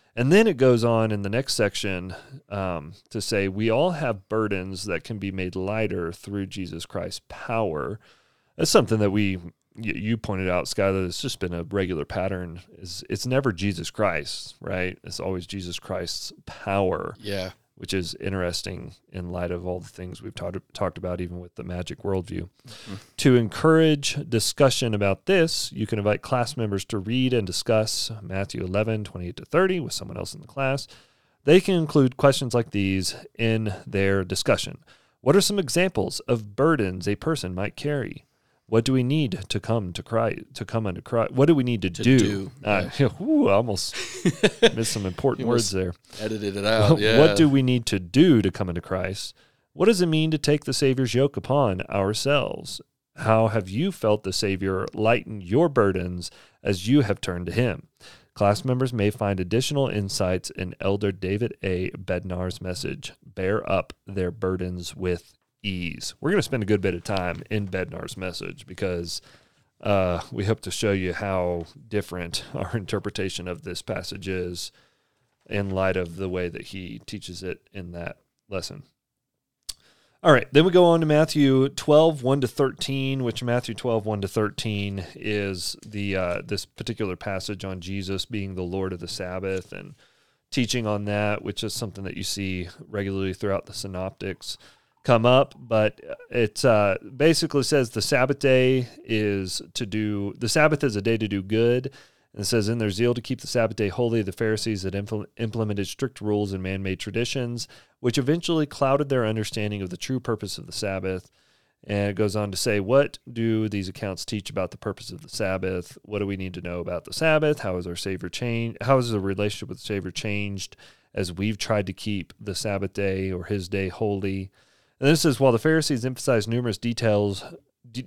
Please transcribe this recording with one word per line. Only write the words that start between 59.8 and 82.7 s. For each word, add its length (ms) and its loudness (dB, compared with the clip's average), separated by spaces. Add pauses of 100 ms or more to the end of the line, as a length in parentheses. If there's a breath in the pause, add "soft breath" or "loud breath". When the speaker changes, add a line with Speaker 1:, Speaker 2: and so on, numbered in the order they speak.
Speaker 1:
insights 640 -2
in 300 -8
Elder 300 0
David 540 -4
A. 340 -2
Bednar's 640 -4
message, 540 -8 (120)
Bear 420 -2
Up 240 -2 (140)
Their 240 -2
Burdens 640 -4
with 420 -4 (260)
ease. 580 -6
We're 100 -2
gonna 120 2
spend 200 -2
a 40 0
good 140 2
bit 140 0
of 100 -8
time 460 -4
in 180 -2
Bednar's 480 -6
message 500 -10
because, 540 -4 (640 soft breath)
uh, 380 2 (100)
we 140 -4
hope 180 0
to 80 -10
show 220 0
you 220 0
how 500 -2 (240)
different 600 -4
<laughs> 60 -10
our 220 -4
interpretation 720 -4
of 140 -8
this 200 -10
passage 460 -8
is 440 -6 (760)
in 240 -2
light 260 0
of 200 -4
the 120 -6
way 200 -4
that 200 -12
he 380 -12
teaches 360 -12
it 180 -8 (120)
in 200 -12
that 260 -12 (300)
lesson. 340 -8 (1400 soft breath)
All 100 6
right, 200 6
then 140 8
we 40 6
go 140 8
on 160 6
to 60 2
Matthew 640 4
twelve, 520 6
one 200 2
to 60 0
thirteen, 760 -2